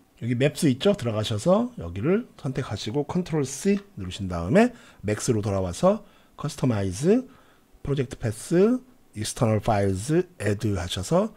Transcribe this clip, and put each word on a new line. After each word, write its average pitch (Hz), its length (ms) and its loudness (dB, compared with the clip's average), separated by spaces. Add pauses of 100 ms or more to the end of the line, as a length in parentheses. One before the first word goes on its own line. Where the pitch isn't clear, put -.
(220)
여기 120 140 -2
맵스 147 320 2
있죠? 196 260 4
들어가셔서 120 840 0
여기를 117 500 -2 (100)
선택하시고 131 680 -4
컨트롤 165 400 -2
C 196 340 0 (160)
누르신 92 320 -8
다음에 107 460 2 (280)
맥스로 107 400 0
돌아와서 98 640 0 (320)
커스터마이즈, 131 920 0 (540)
프로젝트 139 360 -4
패스, 190 640 2 (340)
익스터널 107 460 0
파일즈, 107 680 2 (140)
애드 101 340 0
하셔서 123 600 -2